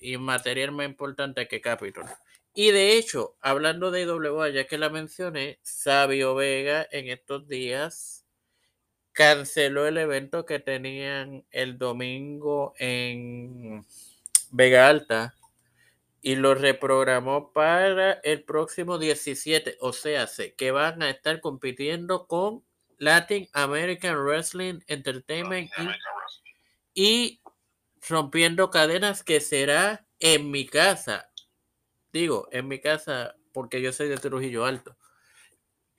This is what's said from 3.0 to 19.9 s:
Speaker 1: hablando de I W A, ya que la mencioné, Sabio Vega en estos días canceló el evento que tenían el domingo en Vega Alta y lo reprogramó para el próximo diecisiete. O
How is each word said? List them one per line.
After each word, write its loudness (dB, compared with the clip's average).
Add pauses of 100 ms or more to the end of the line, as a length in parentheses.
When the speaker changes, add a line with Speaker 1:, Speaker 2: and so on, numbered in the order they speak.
Speaker 1:
hablando 0
de -2
I -2
W -2
A, 0
ya -2
que -6
la 0
mencioné, -8
Sabio 2
Vega 0
en -8
estos -10
días -8 (880)
canceló 4
el 0
evento -2
que -4
tenían -8
el -6
domingo -6
en -8 (640)
Vega 8
Alta 2 (840)
y 0
lo 6
reprogramó 2
para 4
el -2
próximo -2
diecisiete. -2
O -4